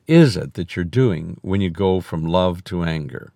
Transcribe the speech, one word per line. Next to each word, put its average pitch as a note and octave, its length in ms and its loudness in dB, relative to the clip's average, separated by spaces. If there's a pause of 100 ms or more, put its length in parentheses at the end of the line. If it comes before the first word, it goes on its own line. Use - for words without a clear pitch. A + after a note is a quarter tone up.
is D#3 300 6
it C#2+ 180 -8
that F2 220 -8
you're F2+ 80 -4
doing F2 580 -2
when F#2+ 180 -2
you F#2 100 -2
go F#2 300 0
from E2 240 -6
love F2+ 400 0
to F2 200 -4
anger? D#2 520 -8